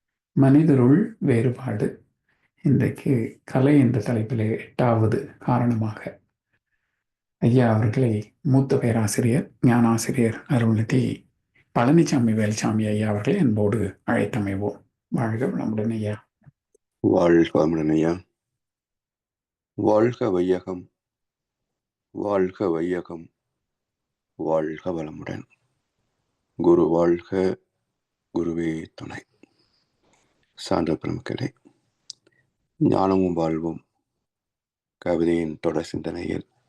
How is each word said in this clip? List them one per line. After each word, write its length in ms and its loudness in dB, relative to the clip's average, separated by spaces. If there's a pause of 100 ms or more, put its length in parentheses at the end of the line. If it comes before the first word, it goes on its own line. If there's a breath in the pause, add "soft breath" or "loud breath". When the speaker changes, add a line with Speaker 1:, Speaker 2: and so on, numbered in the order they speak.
(360)
Speaker 1:
மனிதருள் 640 6 (200)
வேறுபாடு. 680 0 (760)
இன்றைக்கு 480 2 (300)
கலை 360 2
என்ற 200 4
தலைப்பிலே 520 -2
எட்டாவது 680 0 (200)
காரணமாக 600 -2 (1400)
ஐயா 320 4
அவர்களை 400 0 (280)
மூத்த 360 2
பேராசிரியர், 680 0 (160)
ஞானாசிரியர் 760 2 (100)
அருள்நிதி 520 0 (760)
பழனிசாமி 580 4
வேலுசாமி 520 -2
ஐயா 240 0
அவர்களை 300 -2
அன்போடு 400 2 (260)
அழைத்தமைவோம். 720 -2 (320)
வாழ்க 340 -2
வளமுடன் 460 -4
ஐயா. 240 -4 (880)
Speaker 2:
வாழ்க 480 4
வளமுடன் 400 0
ஐயா. 220 2 (1600)
வாழ்க 520 0
வையகம், 540 -2 (1300)
வாழ்க 540 -2
வையகம், 540 -4 (1160)
வாழ்க 520 -4
வளமுடன். 520 -10 (1160)
குரு 280 4
வாழ்க, 420 0 (1040)
குருவே 360 -4 (240)
துணை. 260 -16 (1400)
சான்ற 380 -2
பெருமக்களே, 520 -6 (1300)
ஞானமும் 540 2
வாழ்வும் 460 -4 (1160)
கவிதையின் 600 -2
தொடர் 320 -4
சிந்தனையில் 540 -8 (240)